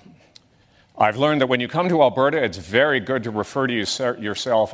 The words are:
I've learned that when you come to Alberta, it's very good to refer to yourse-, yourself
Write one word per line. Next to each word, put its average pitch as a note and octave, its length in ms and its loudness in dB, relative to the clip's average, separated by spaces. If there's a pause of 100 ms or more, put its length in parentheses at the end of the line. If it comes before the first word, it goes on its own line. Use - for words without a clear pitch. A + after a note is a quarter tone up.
(960)
I've G#2+ 200 2
learned D3 240 2
that B2+ 60 2
when B2+ 120 2
you A#2+ 80 -4
come F3+ 220 -2
to E3 120 2
Alberta, C3+ 400 2
it's G2 160 -2
very A#2+ 440 0
good B2 220 -4
to A2+ 80 -8
refer G#2+ 360 -2
to A#2+ 60 -4
yourse-, G#2 260 -4
yourself A2+ 760 -2